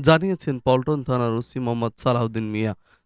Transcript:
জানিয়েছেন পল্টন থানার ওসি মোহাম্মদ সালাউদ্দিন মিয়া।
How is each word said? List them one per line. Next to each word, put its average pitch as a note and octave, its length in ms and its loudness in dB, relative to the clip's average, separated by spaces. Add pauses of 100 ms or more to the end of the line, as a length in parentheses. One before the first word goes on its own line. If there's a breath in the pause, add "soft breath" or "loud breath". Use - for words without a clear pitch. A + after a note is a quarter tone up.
জানিয়েছেন D#3+ 580 2
পল্টন C3 440 2
থানার B2 300 0
ওসি A#2+ 260 -6
মোহাম্মদ A#2 380 -2
সালাউদ্দিন A2+ 460 0
মিয়া। G#2+ 320 -2 (300)